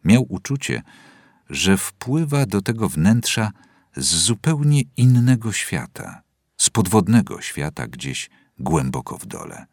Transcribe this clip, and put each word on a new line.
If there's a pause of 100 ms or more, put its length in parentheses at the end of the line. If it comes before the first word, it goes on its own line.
Miał
uczucie, (680)
że
wpływa
do
tego
wnętrza (440)
z
zupełnie (160)
innego
świata, (360)
z
podwodnego
świata
gdzieś (300)
głęboko
w
dole.